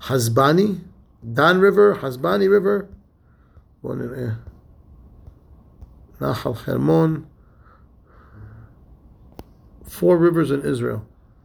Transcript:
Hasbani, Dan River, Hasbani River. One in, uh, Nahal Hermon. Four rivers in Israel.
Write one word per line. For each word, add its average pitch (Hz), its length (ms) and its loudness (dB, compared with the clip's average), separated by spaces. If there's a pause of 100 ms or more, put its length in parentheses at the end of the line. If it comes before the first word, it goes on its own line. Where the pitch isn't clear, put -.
Hasbani, 139 760 2 (520)
Dan 165 260 4
River, 202 360 4
Hasbani 170 540 -2
River. 202 380 0 (920)
One 127 200 -8
in, 120 120 -10
uh, 123 220 -8 (1800)
Nahal 135 380 -4
Hermon. 156 720 0 (2500)
Four 175 320 2
rivers 165 320 2
in 139 140 -4
Israel. 120 420 -6 (400)